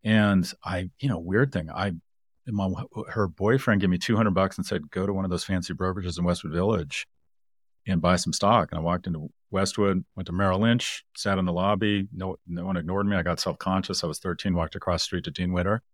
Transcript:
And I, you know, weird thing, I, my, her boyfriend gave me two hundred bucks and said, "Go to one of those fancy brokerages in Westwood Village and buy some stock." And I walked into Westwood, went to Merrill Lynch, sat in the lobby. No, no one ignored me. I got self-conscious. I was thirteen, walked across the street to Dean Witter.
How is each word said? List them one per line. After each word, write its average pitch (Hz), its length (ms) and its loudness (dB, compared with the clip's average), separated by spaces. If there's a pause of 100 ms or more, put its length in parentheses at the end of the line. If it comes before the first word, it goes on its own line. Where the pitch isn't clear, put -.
And 104 480 4 (120)
I, 90 260 -4 (100)
you 139 100 -2
know, 92 100 -2
weird 104 320 0
thing, 80 180 -4
I, 95 240 -4 (540)
my, 101 220 0 (400)
her 104 180 0
boyfriend 104 540 2
gave 95 80 2
me 90 80 2
two 110 180 0
hundred 107 180 4
bucks 95 240 2
and 92 80 -4
said, - 260 -4
"Go 95 140 -2
to 101 80 -2
one 95 120 -2
of 92 60 -2
those 87 120 -2
fancy 92 300 -2
brokerages 90 440 -2
in 87 80 0
Westwood 87 280 0
Village 87 540 0 (800)
and 92 140 2
buy 87 140 6
some 85 180 -2
stock." 101 380 4
And 82 80 -4
I - 20 -4
walked 85 260 -2
into 78 220 -6 (220)
Westwood, 98 540 2 (100)
went 90 120 -8
to 85 60 -6
Merrill 95 260 2
Lynch, 117 440 2 (120)
sat 98 220 0
in 92 80 0
the 87 80 0
lobby. 101 600 2
No, 95 240 -6 (100)
no 85 180 -6
one 95 120 -2
ignored 87 300 0
me. - 100 2
I 87 60 2
got 87 160 0
self-conscious. 95 640 -2
I 87 40 -2
was 78 120 -6
thirteen, 90 360 -2
walked 82 200 -2
across 87 260 -2
the - 40 -2
street 90 200 -6
to 85 60 -6
Dean 90 200 -4
Witter. 92 320 0 (100)